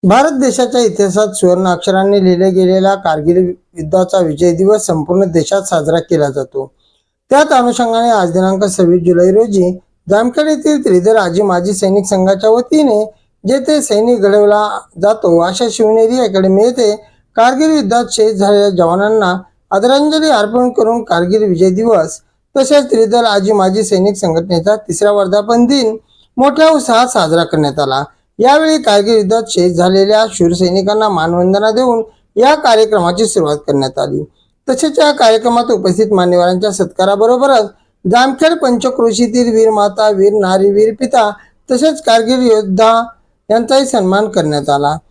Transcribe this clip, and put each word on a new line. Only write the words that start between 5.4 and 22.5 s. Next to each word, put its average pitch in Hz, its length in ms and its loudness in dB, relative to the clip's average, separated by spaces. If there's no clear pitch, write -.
साजरा 165 380 -2
केला 156 300 -2
जातो. 135 420 -8
त्याच 294 200 2
अनुषंगाने 240 600 0
आज 190 220 0
दिनांक 190 320 0
सव्वीस 180 380 0
जुलै 175 300 2
रोजी 196 480 0
जामखेड 240 380 0
येथील 302 380 -2
त्रिदल 185 300 2
आजी 185 260 0
माजी 190 320 -2
सैनिक 190 320 0
संघाच्या 190 440 0
वतीने 240 560 0
जेथे 220 340 0
सैनिक 220 400 0
घडवला 208 580 2
जातो 190 380 2
अशा 185 320 -2
शिवनेरी 226 480 0
अकॅडमी 190 440 0
येथे 240 320 0
कारगिल 262 360 2
युद्धात 240 400 0
शहीद 220 240 0
झालेल्या 202 340 2
जवानांना 185 720 0
आदरांजली 285 580 0
अर्पण 247 400 0
करून 233 340 -2
कारगिल 180 400 -2
विजय 185 260 0
दिवस 185 500 -2